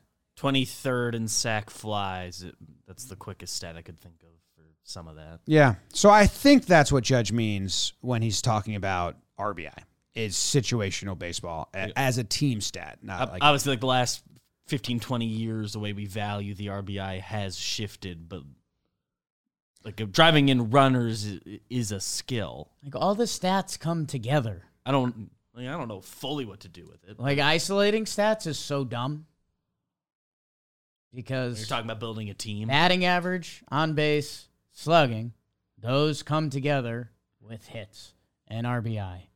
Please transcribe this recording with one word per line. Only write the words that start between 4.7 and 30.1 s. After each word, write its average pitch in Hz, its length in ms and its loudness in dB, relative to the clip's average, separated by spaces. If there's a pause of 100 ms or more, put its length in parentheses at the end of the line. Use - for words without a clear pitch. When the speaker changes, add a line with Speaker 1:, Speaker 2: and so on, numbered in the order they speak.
Speaker 1:
some 85 240 -14
of 78 100 -16
that. 78 280 -18
Speaker 2:
Yeah. 147 300 8 (180)
So - 160 8
I 208 160 10
think 277 400 8
that's 156 260 8
what 135 120 4
Judge 120 280 2
means 104 680 0
when 123 200 -2
he's 110 200 0
talking 107 340 0
about 92 420 -2 (200)
R 101 160 -4
B 82 140 -12
I, - 160 -18 (320)
is 110 200 -4
situational 101 800 0
baseball 85 560 -8
a-, 95 140 -6
Speaker 1:
Yeah. 101 80 -12
Speaker 2:
as 131 220 2
a 127 60 -2
team 123 360 0
stat. 80 440 -10
Not 101 180 -8
Speaker 1:
Ob-, 131 80 -2
Speaker 2:
like 92 140 -2
Speaker 1:
obviously, 143 300 4
like, 113 80 -4
the 131 60 -2
last 127 360 2 (420)
fifteen, 123 340 -4
twenty 117 280 -2
years, 110 460 -4
the 110 60 -8
way 104 140 -4
we 104 140 -8
value 101 480 -6
the 101 140 -6
R 98 120 -6
B 98 180 -8
I 95 200 -6
has 98 380 -6
shifted, 90 680 -8
but, 85 140 -12 (1400)
like, 110 280 -8
driving 156 380 8
in 120 220 2
runners 120 540 4 (200)
i-, 101 140 -12 (100)
is 117 220 -4
a 101 100 -4
skill. 76 680 -6 (140)
Speaker 3:
Like, 143 120 -12
all 190 200 0
the 226 100 0
stats 185 540 -2
come 160 260 -2
together. 117 580 -2 (220)
Speaker 1:
I 127 60 -2
don't, 123 380 0 (240)
like, 123 140 -12
I 131 100 -8
don't 135 100 -8
know 98 140 -10
fully 135 440 -8
what 98 160 -16
to 104 80 -20
do 85 180 -20
with 82 220 -20
it. 104 100 -18
Speaker 3:
Like, 139 200 0
isolating 196 640 2
stats 214 420 0
is 147 120 -4
so 143 240 -4
dumb. 131 420 -6 (1900)